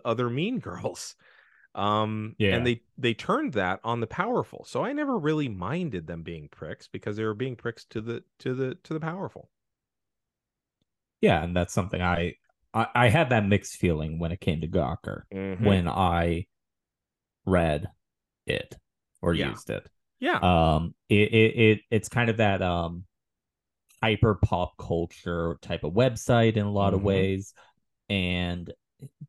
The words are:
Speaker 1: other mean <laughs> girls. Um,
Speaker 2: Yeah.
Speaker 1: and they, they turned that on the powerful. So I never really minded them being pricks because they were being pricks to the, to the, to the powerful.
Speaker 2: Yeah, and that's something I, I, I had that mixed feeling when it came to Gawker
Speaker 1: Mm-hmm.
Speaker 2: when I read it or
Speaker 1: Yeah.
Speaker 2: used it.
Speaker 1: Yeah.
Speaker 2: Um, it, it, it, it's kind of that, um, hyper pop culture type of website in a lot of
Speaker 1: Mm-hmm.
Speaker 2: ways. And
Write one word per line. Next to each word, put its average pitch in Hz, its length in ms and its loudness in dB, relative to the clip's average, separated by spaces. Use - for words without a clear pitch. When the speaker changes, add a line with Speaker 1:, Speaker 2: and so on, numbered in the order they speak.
Speaker 1:
other 120 240 0
mean 175 300 -2
<laughs> - 20 -6
girls. - 540 -10
Um, 107 640 0
Speaker 2:
Yeah. 107 180 4
Speaker 1:
and 123 100 0
they, 120 160 0
they 120 180 0
turned 247 380 -2
that 95 320 0
on 117 160 -2
the 117 80 -4
powerful. 202 560 -4
So 135 200 -4
I 240 80 -4
never 285 240 -4
really 151 320 -2
minded 101 600 -6
them 82 160 -10
being 80 240 -12
pricks - 400 -16
because 104 280 -8
they 110 80 -4
were 110 100 -2
being 123 200 -6
pricks - 360 -10
to 117 100 -6
the, 117 240 -8
to 131 120 -4
the, 131 300 -4
to - 120 -10
the 156 60 -6
powerful. 165 480 -10
Speaker 2:
Yeah, 95 220 4
and 87 140 -2
that's 87 160 0
something 87 300 -2
I, 87 320 0
I, 113 200 2
I 120 140 6
had 143 220 4
that 110 160 4
mixed 98 300 2
feeling 80 420 0
when 82 140 -2
it 87 80 -8
came 82 220 -2
to 80 60 -4
Gawker 80 540 -2
Speaker 1:
Mm-hmm. 95 320 -6
Speaker 2:
when 95 240 4
I 85 580 0
read 87 420 2
it - 300 -4
or 85 120 2
Speaker 1:
Yeah. 78 160 -2
Speaker 2:
used - 200 -12
it. - 180 -8
Speaker 1:
Yeah. 320 180 0
Speaker 2:
Um, 80 560 2
it, 104 240 4
it, 110 240 6
it, 110 240 6
it's 110 180 0
kind 117 200 0
of 110 100 -2
that, 98 220 2
um, 87 440 -2
hyper 110 340 4
pop 90 420 0
culture 85 840 -4
type - 220 -6
of 76 80 -4
website 113 640 4
in 104 100 0
a 104 60 -2
lot 101 220 2
of 98 60 2
Speaker 1:
Mm-hmm. 98 60 0
Speaker 2:
ways. 95 480 0
And 90 640 -2